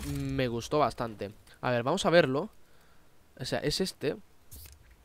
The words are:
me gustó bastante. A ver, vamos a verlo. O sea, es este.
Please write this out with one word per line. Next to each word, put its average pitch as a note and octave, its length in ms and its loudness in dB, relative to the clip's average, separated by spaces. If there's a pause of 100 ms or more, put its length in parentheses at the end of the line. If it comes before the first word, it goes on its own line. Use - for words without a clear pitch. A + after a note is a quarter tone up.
(160)
me C3+ 300 -2
gustó A#2 320 -2
bastante. A2+ 540 -2 (280)
A B2+ 100 0
ver, A#2+ 120 2
vamos D#3+ 240 0
a E3+ 40 4
verlo. D#3+ 400 6 (880)
O C3+ 40 -8
sea, C3 160 -2
es D3+ 200 0
este. F#3 360 -4 (880)